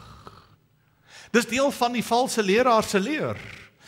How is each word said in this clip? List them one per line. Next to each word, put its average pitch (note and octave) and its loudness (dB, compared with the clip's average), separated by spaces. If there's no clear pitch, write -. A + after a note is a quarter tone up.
Dis A3+ 2
deel C4+ 0
van B3 0
die A3+ -2
valse A#3 0
leraar A3 2
se G3+ 0
leer. G3 -4